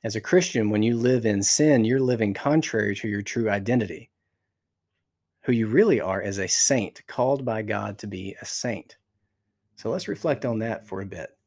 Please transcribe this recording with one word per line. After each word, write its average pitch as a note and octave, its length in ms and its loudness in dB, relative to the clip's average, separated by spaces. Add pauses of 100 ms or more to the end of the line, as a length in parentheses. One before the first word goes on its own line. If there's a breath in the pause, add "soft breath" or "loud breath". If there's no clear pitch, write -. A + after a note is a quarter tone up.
As G#2+ 100 -4
a A2 60 -4
Christian, B2 500 2
when G#2 100 2
you A#2 160 2
live A#2+ 300 2
in G2+ 160 2
sin, C#3 420 4
you're B2 140 2
living A2+ 360 0
contrary A#2 600 0
to A2+ 120 -6
your G2+ 140 -4
true A2 280 -2
identity. G2+ 600 -2 (1300)
Who - 100 -4
you A2+ 160 2
really C#3+ 340 4
are F#2+ 220 -2
is G2 160 -4
a F#2+ 80 -2
saint, - 640 0
called C3+ 360 0
by A2 180 -2
God G#2 360 -6
to - 80 -12
be F#2+ 340 -10
a - 40 -14
saint. - 540 -8 (760)
So - 160 -6
let's F3+ 160 -4
reflect D3+ 380 -4
on A2+ 160 -2
that A2+ 260 -6
for - 140 -10
a G2 60 -10
bit. - 300 -14 (100)